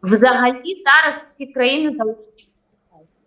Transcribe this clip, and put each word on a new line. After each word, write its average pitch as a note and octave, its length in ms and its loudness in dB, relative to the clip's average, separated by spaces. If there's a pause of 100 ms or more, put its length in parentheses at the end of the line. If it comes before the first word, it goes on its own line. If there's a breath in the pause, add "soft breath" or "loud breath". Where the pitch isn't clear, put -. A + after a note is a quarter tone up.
Взагалі B3 720 0
зараз D4+ 500 0
всі C#4 260 -16
країни C4+ 380 -2
залежні A3 320 -6
від - 260 -20 (420)
Китаю. D#3+ 160 -20 (200)